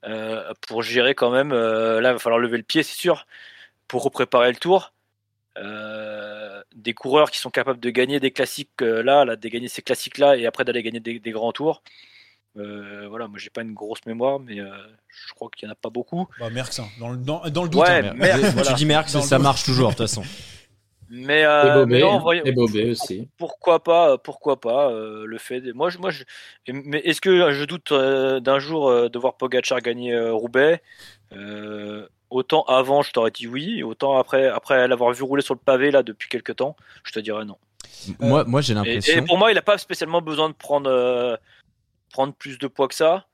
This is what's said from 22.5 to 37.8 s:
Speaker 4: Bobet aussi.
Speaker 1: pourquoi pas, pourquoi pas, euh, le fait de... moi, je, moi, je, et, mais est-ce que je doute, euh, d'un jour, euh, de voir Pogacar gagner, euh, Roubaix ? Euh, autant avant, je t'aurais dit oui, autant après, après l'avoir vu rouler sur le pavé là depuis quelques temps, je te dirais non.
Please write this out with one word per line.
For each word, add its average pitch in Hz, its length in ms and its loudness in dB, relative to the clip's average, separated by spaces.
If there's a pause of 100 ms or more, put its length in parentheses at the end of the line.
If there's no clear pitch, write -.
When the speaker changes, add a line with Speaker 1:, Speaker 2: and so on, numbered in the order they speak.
Speaker 4:
Bobet 113 380 2
aussi. 110 360 -8 (100)
Speaker 1:
pourquoi 165 460 0
pas, 165 340 4
pourquoi 139 440 -6
pas, 131 300 0
euh, 110 340 -10
le 110 120 -12
fait 127 220 -10
de... 127 140 -12
moi, 143 160 -2
je, 175 80 -12
moi, 185 120 -6
je, 151 140 -8 (440)
et, 127 60 -10
mais 143 260 -6
est-ce 156 200 -2
que 180 320 4
je 139 140 -2
doute, 175 260 -8
euh, 135 480 2
d'un 131 200 2
jour, 143 300 -2
euh, 120 200 4
de 120 100 -8
voir 123 160 -2
Pogacar 127 460 -2
gagner, 120 320 -6
euh, 117 200 -2
Roubaix ? 127 480 2 (520)
Euh, 104 720 -12 (220)
autant 127 340 0
avant, 131 380 2
je 139 100 -4
t'aurais 113 200 0
dit - 160 -16
oui, 151 360 -8
autant 135 340 0
après, 135 300 2
après 127 400 2
l'avoir 120 240 2
vu 123 120 -6
rouler 139 180 -2
sur 135 120 -2
le 123 60 -8
pavé 135 320 2
là 139 100 6
depuis 117 280 -8
quelques 117 280 -8
temps, 143 200 -4 (260)
je - 80 -14
te - 80 -8
dirais 107 240 -6
non. 104 140 -14 (640)